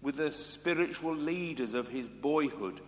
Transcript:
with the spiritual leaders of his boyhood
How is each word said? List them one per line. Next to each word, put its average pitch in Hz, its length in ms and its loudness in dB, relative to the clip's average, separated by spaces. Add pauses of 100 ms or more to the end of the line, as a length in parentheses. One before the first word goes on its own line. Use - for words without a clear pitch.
with 139 160 -2
the 151 120 2
spiritual 165 840 0
leaders 156 580 -2
of 120 140 0
his 120 220 -4
boyhood 143 800 2